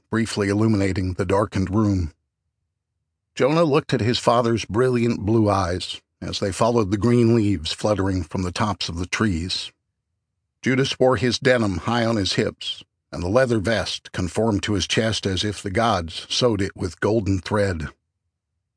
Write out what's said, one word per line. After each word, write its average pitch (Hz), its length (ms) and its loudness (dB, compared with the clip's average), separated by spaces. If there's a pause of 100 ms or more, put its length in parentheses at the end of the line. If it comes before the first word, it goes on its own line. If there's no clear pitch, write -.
briefly 107 400 -2
illuminating 98 640 2
the 92 140 -4
darkened 95 480 0
room. 101 380 2 (1200)
Jonah 151 300 2
looked 131 280 0
at 131 80 0
his 113 180 0
father's 117 460 2
brilliant 117 560 0
blue 107 300 2
eyes 92 500 -2 (220)
as 90 180 -8
they 98 120 -2
followed 113 380 2
the 104 60 0
green 117 380 4
leaves 101 380 0
fluttering 95 500 0
from 95 200 -6
the 90 100 -4
tops - 360 -4
of 82 80 -8
the 87 100 -4
trees. 92 640 -4 (920)
Judas 131 360 0
wore 127 180 4
his 120 220 0
denim 113 400 2
high 117 260 0
on 113 120 0
his 95 180 -2
hips, - 480 -4 (300)
and 80 100 -8
the 90 60 -4
leather 120 300 2
vest 98 540 -4
conformed 101 500 -2
to 107 100 -2
his 92 140 0
chest 113 400 -2
as 92 180 -2
if 104 180 -6
the 101 80 -6
gods 95 580 0
sewed 110 340 0
it 95 140 -4
with 95 240 -6
golden 101 400 2
thread. 95 480 -2 (880)